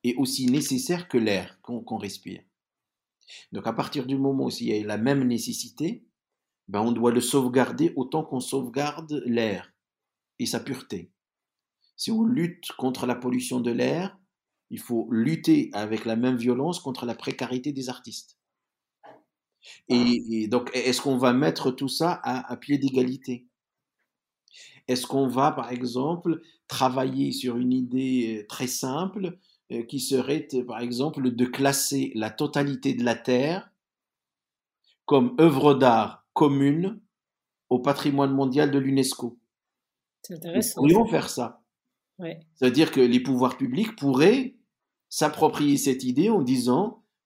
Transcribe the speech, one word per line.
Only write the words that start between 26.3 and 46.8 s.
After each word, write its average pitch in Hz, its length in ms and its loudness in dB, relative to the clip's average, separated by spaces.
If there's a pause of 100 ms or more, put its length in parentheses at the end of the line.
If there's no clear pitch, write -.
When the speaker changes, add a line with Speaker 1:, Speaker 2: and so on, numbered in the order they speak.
Speaker 1:
travailler 131 640 0
sur 123 260 -4
une 123 160 0
idée, 127 680 -2
euh, 101 80 -14
très - 180 -6
simple, 180 720 -4 (320)
euh, 117 140 -6
qui 135 160 -8
serait, 135 540 -2
euh, 127 100 0
par 120 160 -10
exemple, 127 500 -2
de 117 140 0
classer 135 720 0
la 107 140 -4
totalité 139 640 -2
de 120 100 -2
la 117 100 2
Terre 135 560 -2 (1300)
comme 123 340 4
œuvre 147 360 8
d'art 117 580 4
commune 147 680 2 (680)
au 127 100 2
patrimoine 139 540 0
mondial 139 400 2
de 139 60 2
l'unesco ? 135 600 -2 (840)
Speaker 2:
C'est 180 120 -16
intéressant, 170 480 -4
Speaker 1:
Nous 143 60 8
pourrions 208 160 8
Speaker 2:
ça. - 60 -2
Speaker 1:
faire 151 200 0
ça. 117 280 -6 (600)
Speaker 2:
Ouais. 170 220 -10 (140)
Speaker 1:
C'est-à-dire 147 380 4
que 135 80 4
les 123 200 6
pouvoirs 123 360 0
publics 135 400 -2
pourraient 165 580 4 (540)
s'approprier 151 680 2
cette 127 280 0
idée 135 240 2
en 202 140 4
disant, « 127 600 0 (240)